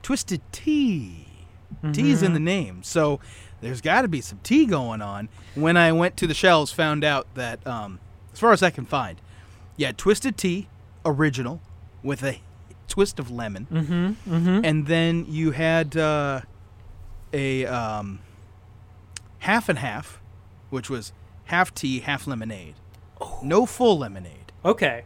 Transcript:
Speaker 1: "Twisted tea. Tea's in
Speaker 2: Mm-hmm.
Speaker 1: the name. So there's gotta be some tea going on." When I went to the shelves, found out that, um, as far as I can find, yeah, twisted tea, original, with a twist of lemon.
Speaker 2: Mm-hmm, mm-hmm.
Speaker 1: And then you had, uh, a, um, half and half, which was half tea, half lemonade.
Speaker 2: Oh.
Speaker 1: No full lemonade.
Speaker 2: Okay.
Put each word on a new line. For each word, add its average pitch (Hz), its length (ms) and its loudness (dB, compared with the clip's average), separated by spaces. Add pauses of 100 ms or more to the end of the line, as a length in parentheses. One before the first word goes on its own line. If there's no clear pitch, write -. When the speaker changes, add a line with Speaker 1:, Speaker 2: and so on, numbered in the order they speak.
Speaker 1:
"Twisted - 380 -4 (120)
tea. 175 720 -2 (640)
Tea's 254 300 4
in 190 60 6
Speaker 2:
Mm-hmm. 175 40 4
Speaker 1:
the 151 80 2
name. 151 420 -2
So 147 380 0 (400)
there's 120 220 -8
gotta 226 260 4
be 147 140 -2
some - 200 -14
tea 294 220 6
going 123 380 0
on." 101 260 -8 (260)
When 160 220 4
I 165 160 8
went 170 240 2
to 175 100 0
the 160 60 0
shelves, 160 400 4
found 151 320 0
out 151 300 0
that, 120 320 -8
um, 107 340 -8 (320)
as - 80 -18
far 226 120 8
as 190 100 6
I 175 80 6
can 131 160 -10
find, 107 340 -4 (560)
yeah, 135 160 -2
twisted 208 460 0
tea, 190 300 -2 (360)
original, 143 560 0 (420)
with 135 220 -4
a 135 160 -6 (460)
twist - 320 0
of 123 120 -10
lemon. 113 400 -8
Speaker 2:
Mm-hmm, 175 640 -2
mm-hmm. 180 300 4
Speaker 1:
And 156 220 2
then 165 420 2
you 156 220 0
had, 160 440 0
uh, 147 460 0 (880)
a, 135 360 -2
um, 107 540 -6 (1200)
half 214 280 0
and 151 120 0
half, 131 380 -8 (520)
which 131 180 -6
was 120 240 -8 (320)
half 180 300 0
tea, 131 260 -4
half 139 260 -4
lemonade. 110 480 -10 (460)
Speaker 2:
Oh. - 220 -10
Speaker 1:
No 180 240 4
full 226 320 4
lemonade. 95 520 -10 (140)
Speaker 2:
Okay. 143 420 0